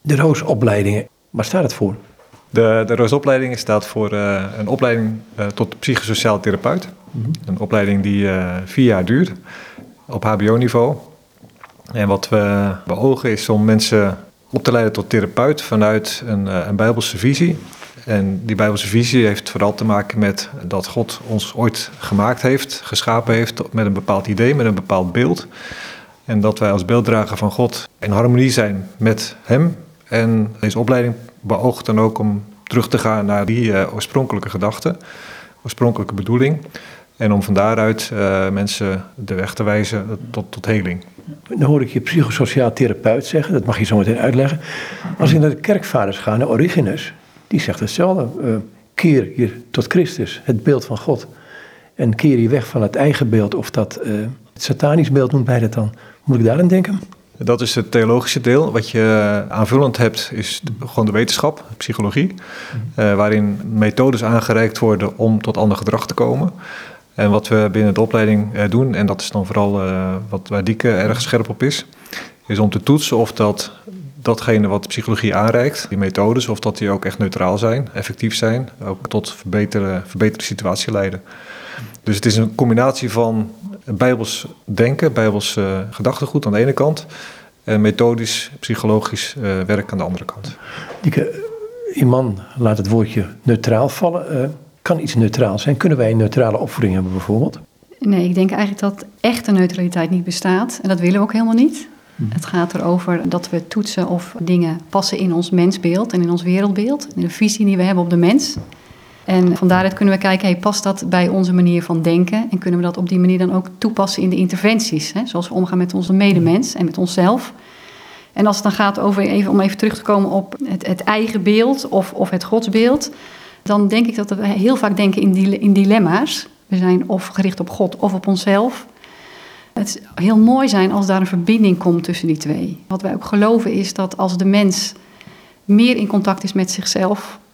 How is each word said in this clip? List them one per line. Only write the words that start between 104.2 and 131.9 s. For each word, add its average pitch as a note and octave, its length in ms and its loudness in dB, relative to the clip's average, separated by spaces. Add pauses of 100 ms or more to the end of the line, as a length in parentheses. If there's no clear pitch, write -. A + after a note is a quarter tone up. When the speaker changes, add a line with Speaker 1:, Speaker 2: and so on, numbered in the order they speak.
Speaker 3:
dingen E3+ 400 0 (100)
passen F#3+ 280 -2
in F3+ 160 0
ons F3 160 0
mensbeeld F#3+ 640 2
en F3+ 80 2
in E3+ 80 2
ons F3 140 0
wereldbeeld. G3+ 720 0
In F3+ 60 -2
de F3 80 0
visie G#3+ 360 0
die G3 120 2
we F3+ 60 2
hebben F#3 200 2
op E3+ 60 -2
de F3 80 2
mens. F3 380 4 (720)
En F3+ 320 4
van F#3+ 100 2
daaruit F#3 260 4
kunnen G3 200 2
we F#3+ 60 0
kijken, F#3+ 280 0
hey, F3+ 100 2
past G3+ 260 -2
dat G3 260 -2
bij F3+ 180 4
onze F#3 260 2
manier F3 300 4
van E3 180 0
denken? F3+ 500 2
En F#3+ 60 -2
kunnen F3 220 0
we F3 60 0
dat E3+ 120 -4
op F3 120 -2
die F3+ 100 2
manier F3+ 180 4
dan F#3 160 0
ook F3+ 140 0 (100)
toepassen G3+ 460 -2
in F#3 60 2
de F3+ 60 0
interventies? F#3 800 0
Hè? A3+ 120 -2
Zoals F3 220 -4
we - 60 -12
omgaan F3+ 240 0
met F3+ 160 0
onze F#3 200 0
medemens F#3+ 640 4
en F3+ 100 0
met D#3+ 120 -4
onszelf. F#3 560 0 (800)
En G3+ 120 2
als G#3 100 2
het G3+ 80 -8
dan G3+ 100 0
gaat G3+ 260 0
over, G3 240 0
even, G3 280 2
om G3+ 100 4
even G3 160 0
terug G#3+ 180 0
te - 60 -14
komen G3+ 280 2
op G3 260 -2 (100)
het, F#3+ 220 0
het F3+ 160 -2
eigen G#3+ 400 0
beeld A3+ 460 4
of, F#3+ 240 0
of F#3+ 160 -2
het F3 140 -2
godsbeeld, A#3 680 2 (520)
dan G#3 240 2
denk A3+ 200 2
ik A3+ 80 -4
dat G#3 140 -4
we G3+ 180 -2
heel G3+ 280 2
vaak G#3 220 0
denken G3+ 240 2
in G3 100 4
dile-, F#3+ 280 2
in G3+ 140 4
dilemma's. G3 720 2 (200)
We G3 100 0
zijn F3+ 320 2
of F#3 180 -2
gericht F#3 320 -2
op F3+ 100 -6
God F3+ 260 -2
of G3 180 0
op F#3 140 -4
onszelf. G3 580 0 (880)
Het G3+ 140 -4
is - 100 -8 (180)
heel G#3 220 2
mooi B3+ 320 6
zijn G3 220 4
als G3+ 160 0
daar F#3+ 120 2
een F#3+ 80 0
verbinding F#3 500 4
komt E3+ 260 2